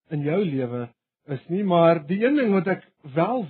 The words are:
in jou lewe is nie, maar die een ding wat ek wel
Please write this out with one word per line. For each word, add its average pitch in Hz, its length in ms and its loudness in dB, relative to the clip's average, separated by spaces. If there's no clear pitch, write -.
in 147 80 -4
jou 151 220 -2
lewe 123 420 -4
is 127 160 -10
nie, 196 160 -2
maar 170 400 4
die 190 160 -4
een 285 160 2
ding 220 160 2
wat 185 160 0
ek 151 160 -4
wel 220 320 0